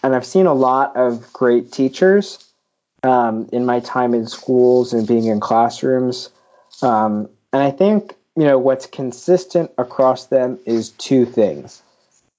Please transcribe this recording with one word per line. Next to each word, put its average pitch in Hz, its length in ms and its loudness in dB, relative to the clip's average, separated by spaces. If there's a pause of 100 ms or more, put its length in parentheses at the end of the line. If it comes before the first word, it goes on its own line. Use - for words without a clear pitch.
and 131 120 0
I've 123 120 -4
seen 190 200 2
a 156 80 2
lot 131 420 0
of 120 360 -2
great 120 400 0
teachers, 185 720 0 (580)
um, 117 500 0
in 123 120 -2
my 123 160 -2
time 123 340 -2
in 117 120 -2
schools 123 680 2
and 113 140 -2
being 113 200 0
in 107 140 -2
classrooms. 127 880 -2 (520)
Um, 107 460 0 (240)
and 135 100 0
I 139 80 0
think, 202 440 0 (220)
you 160 80 2
know, 139 140 4
what's 131 280 -2
consistent 170 920 -2
across 127 480 -2
them 127 380 -2
is 113 260 -4
two 127 340 0
things. 95 580 -2 (560)